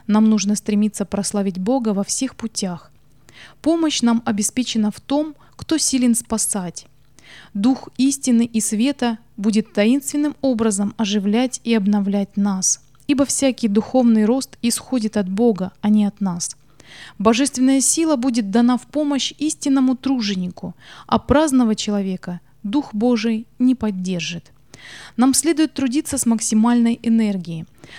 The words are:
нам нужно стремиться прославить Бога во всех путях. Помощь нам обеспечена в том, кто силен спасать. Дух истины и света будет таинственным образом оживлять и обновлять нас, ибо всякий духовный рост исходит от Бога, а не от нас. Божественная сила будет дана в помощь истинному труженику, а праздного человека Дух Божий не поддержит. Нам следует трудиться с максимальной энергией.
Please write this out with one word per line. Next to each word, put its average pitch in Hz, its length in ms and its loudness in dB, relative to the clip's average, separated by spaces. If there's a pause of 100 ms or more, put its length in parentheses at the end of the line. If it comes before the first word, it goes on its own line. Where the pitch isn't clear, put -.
нам 220 240 4
нужно 208 280 2
стремиться 208 480 -2
прославить 196 520 -4
Бога 220 360 -2
во 196 100 -2
всех - 320 -6
путях. - 560 -10 (720)
Помощь 320 400 0
нам 233 240 2
обеспечена 214 680 -2
в - 80 -10
том, 294 360 -4 (200)
кто - 220 -2
силен 247 380 2
спасать. - 720 -6 (680)
Дух 240 340 0 (100)
истины 254 480 2
и 226 140 -2
света 233 600 -2 (180)
будет 208 340 0
таинственным 285 680 0
образом 220 560 0
оживлять 208 680 -2
и 233 100 0
обновлять 202 600 0
нас, 202 460 -2 (260)
ибо 285 160 2
всякий 262 460 0
духовный 220 560 4
рост 254 360 0
исходит 226 540 -2
от 202 140 -2
Бога, 190 500 0
а - 80 -2
не 208 160 6
от 202 160 -4
нас. 175 380 -4 (600)
Божественная 254 640 2
сила 320 360 0
будет 233 340 0
дана 240 260 4
в - 80 -8
помощь 285 540 -2
истинному 269 560 0
труженику, 202 800 -4 (320)
а - 100 2
праздного 254 580 2
человека 190 640 -4 (220)
Дух 226 320 -4
Божий 226 540 0 (100)
не 254 160 4
поддержит. 185 800 -6 (680)
Нам 262 160 4
следует 311 400 0
трудиться 277 460 -2
с - 80 -2
максимальной 233 720 2
энергией. 196 640 -2 (340)